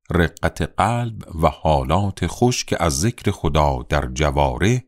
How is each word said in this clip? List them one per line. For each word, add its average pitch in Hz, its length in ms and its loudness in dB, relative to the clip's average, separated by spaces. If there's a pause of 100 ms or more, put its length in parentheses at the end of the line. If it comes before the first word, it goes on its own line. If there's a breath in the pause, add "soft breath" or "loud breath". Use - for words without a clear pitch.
رقت 85 520 0
قلب 107 840 -2
و 78 40 4
حالات 80 800 0
خوش - 380 0
که - 180 -2
از 73 160 0
ذکر 107 320 -2
خدا 73 580 0
در 71 240 0
جوارح 71 760 2